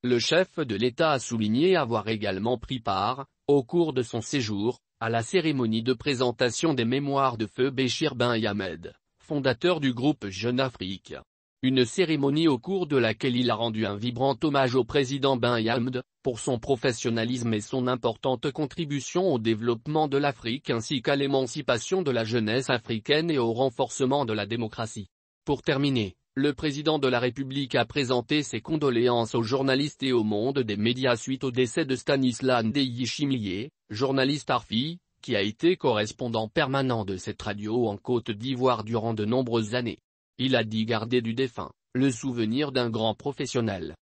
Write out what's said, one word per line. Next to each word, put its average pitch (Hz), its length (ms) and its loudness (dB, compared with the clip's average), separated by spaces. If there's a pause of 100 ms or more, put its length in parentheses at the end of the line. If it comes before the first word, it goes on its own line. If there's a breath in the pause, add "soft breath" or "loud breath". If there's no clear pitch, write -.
Le 123 160 2
chef 170 400 0
de 117 180 -2
l'État 127 360 2
a 135 60 2
souligné 120 580 2
avoir 117 320 0
également 107 480 -2
pris 120 240 -8
part, 113 460 -2 (220)
au 143 140 4
cours 165 300 0
de 131 80 0
son 113 220 -4
séjour, 110 560 -2 (200)
à 113 120 -4
la 117 120 0
cérémonie 127 600 0
de 123 100 0
présentation 127 800 0
des 117 140 0
mémoires 135 500 0
de 110 100 -4
feu 127 220 0
Béchir 131 460 -2
Ben 120 200 2
Yamed, 95 600 -4 (240)
fondateur 147 600 0
du 135 140 0
groupe 123 360 0
Jeune 113 300 -2
Afrique. 95 560 -4 (480)
Une 131 220 4
cérémonie 156 640 2
au 131 100 4
cours 180 280 -4
de 143 100 0
laquelle 120 400 2
il 120 140 2
a 113 40 2
rendu 110 300 0
un 101 100 -2
vibrant 120 480 0
hommage 135 320 2
au 127 100 4
président 135 520 2
Ben 120 220 2
Yamed, 120 440 0 (200)
pour 120 180 -4
son 127 180 -2
professionnalisme 117 960 0
et 107 80 0
son 123 260 -2
importante 127 640 -2
contribution 151 800 -2
au 131 80 2
développement 117 680 0
de 139 80 0
l'Afrique 139 540 -2
ainsi 120 320 -2
qu'à 143 140 2
l'émancipation 139 840 0
de 151 100 0
la 117 140 0
jeunesse 117 460 0
africaine 139 600 0
et 151 60 0
au 117 160 2
renforcement 131 720 0
de 110 80 -2
la 104 140 -2
démocratie. 113 640 -6 (360)
Pour 143 160 -2
terminer, 135 540 0 (200)
le 143 200 2
président 156 440 0
de 135 100 2
la 123 120 2
République 131 540 -4
a 120 100 4
présenté 131 580 0
ses 113 200 -6
condoléances 123 720 2
aux 120 80 2
journalistes 135 600 0
et 131 100 0
au 113 120 4
monde 113 360 0
des 107 180 -2
médias 123 380 2
suite 131 280 -6
au 131 60 -2
décès 127 340 0
de 131 120 -2
Stanislas 127 680 0
Ndeyi 123 400 0
Chimlié, 120 680 -2 (200)
journaliste 135 580 0
arfi, 139 500 -2 (220)
qui 120 160 -2
a 101 60 2
été 165 340 2
correspondant 113 720 0
permanent 131 560 0
de 95 140 -4
cette - 240 -10
radio 107 440 -2
en 101 120 -4
Côte 120 320 -2
d'Ivoire 120 540 0
durant 113 280 -2
de 107 140 -2
nombreuses 117 480 0
années. 120 240 -4 (440)
Il 131 140 2
a 117 80 2
dit 110 220 -2
garder 117 340 0
du 113 140 -4
défunt, 120 360 -4 (220)
le 135 180 4
souvenir 123 600 -2
d'un 123 160 2
grand 110 260 0
professionnel. 110 880 -4